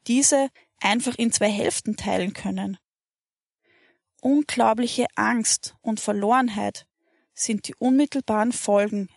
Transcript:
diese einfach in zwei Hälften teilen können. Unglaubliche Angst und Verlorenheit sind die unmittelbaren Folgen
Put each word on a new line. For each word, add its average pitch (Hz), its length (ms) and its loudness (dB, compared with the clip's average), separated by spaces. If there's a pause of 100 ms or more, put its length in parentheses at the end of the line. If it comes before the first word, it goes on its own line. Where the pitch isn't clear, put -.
diese 269 420 4 (300)
einfach 233 360 0
in 226 180 0
zwei 208 160 2
Hälften 214 480 -2
teilen 190 340 -2
können. 196 460 -6 (1400)
Unglaubliche 247 840 2 (100)
Angst 220 680 -2
und 220 180 -4
Verlorenheit 208 880 0 (460)
sind - 340 -4
die - 80 -12
unmittelbaren 254 800 2
Folgen 202 640 0